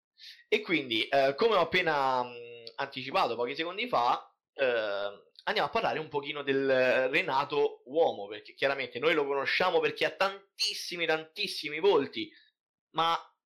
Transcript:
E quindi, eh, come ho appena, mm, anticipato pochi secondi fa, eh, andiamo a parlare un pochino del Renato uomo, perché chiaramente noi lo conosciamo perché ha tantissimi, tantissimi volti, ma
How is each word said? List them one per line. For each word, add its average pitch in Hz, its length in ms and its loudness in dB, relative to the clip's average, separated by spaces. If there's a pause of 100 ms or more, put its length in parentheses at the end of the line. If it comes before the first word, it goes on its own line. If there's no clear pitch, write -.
(480)
E 220 140 0
quindi, 127 460 -2
eh, 139 280 4
come 220 200 4
ho 180 40 4
appena, 147 640 2
mm, 120 400 -14 (120)
anticipato 135 600 -2
pochi 123 180 -2
secondi 180 340 -6
fa, 131 440 0 (220)
eh, 139 100 -2 (800)
andiamo 185 240 0
a - 20 -16
parlare 147 280 0
un 156 100 -8
pochino 147 340 -6
del 131 680 4
Renato 143 800 0
uomo, 123 420 0
perché 107 260 -14
chiaramente 135 440 -2
noi 160 160 2
lo 143 120 2
conosciamo 139 540 2
perché 151 260 0
ha 151 80 0
tantissimi, 196 920 -4
tantissimi 156 720 -4
volti, 143 500 2 (680)
ma 165 200 2 (300)